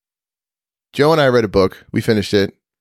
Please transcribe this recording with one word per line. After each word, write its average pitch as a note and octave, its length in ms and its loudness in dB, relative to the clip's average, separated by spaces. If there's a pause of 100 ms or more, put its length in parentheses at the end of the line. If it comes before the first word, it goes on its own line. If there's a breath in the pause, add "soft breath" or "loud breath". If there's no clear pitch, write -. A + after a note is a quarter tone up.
(920)
Joe C#3+ 180 0
and D#3 100 2
I C#3 60 2
read B2 160 2
a G#2 60 -4
book. F#2+ 420 -2
We A2+ 100 -2
finished G#2+ 320 -2
it. G2+ 200 0 (280)